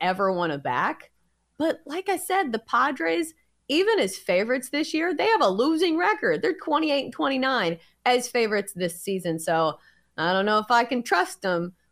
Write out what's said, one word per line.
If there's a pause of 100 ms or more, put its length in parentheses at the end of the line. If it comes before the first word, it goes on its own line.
ever
wanna
back. (440)
But
like
I
said,
the
Padres, (360)
even
as
favorites
this
year,
they
have
a
losing
record.
They're
twenty-eight
and
twenty-nine (260)
as
favorites
this
season.
So (400)
I
don't
know
if
I
can
trust
them, (180)